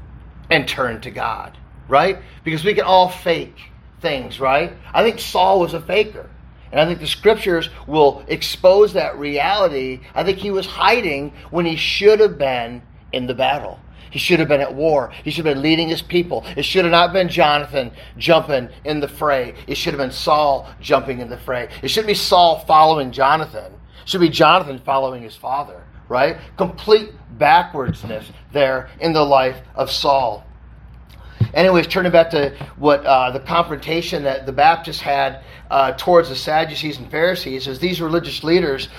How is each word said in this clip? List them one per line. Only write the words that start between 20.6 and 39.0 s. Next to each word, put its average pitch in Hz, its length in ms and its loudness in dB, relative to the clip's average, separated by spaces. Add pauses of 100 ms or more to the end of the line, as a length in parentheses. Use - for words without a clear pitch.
jumping 135 400 -2
in 117 100 -12
the 123 80 -12
fray. 123 300 -8 (120)
It 135 80 -8
shouldn't 214 200 -2
be 202 60 0
Saul 175 440 4
following 156 540 4
Jonathan. 131 600 -2 (300)
It - 60 -14
should 185 120 -4
be 175 80 6
Jonathan 151 520 4
following 135 420 -2
his 110 140 -18
father, - 480 -8 (240)
right? 139 300 0 (180)
Complete - 560 0 (260)
backwardsness 143 840 0 (280)
there 131 460 0
in 165 140 -2
the 156 100 2
life 131 360 2 (180)
of 135 160 -4
Saul. 135 520 -2 (1080)
Anyways, 175 320 4
turning 180 240 -2
back 165 200 4
to 143 260 -2 (220)
what, 147 280 2
uh, 131 240 4
the 135 100 -6
confrontation 165 840 -4
that 135 200 -4
the 131 80 -6
Baptists 156 480 2
had, 139 440 -2 (260)
uh, 135 220 2
towards 170 380 2
the 131 60 -10
Sadducees 151 600 -4
and 120 140 -16
Pharisees 151 560 -4
is 131 100 -10
these 175 220 -4
religious 160 420 -4
leaders, 151 460 0 (100)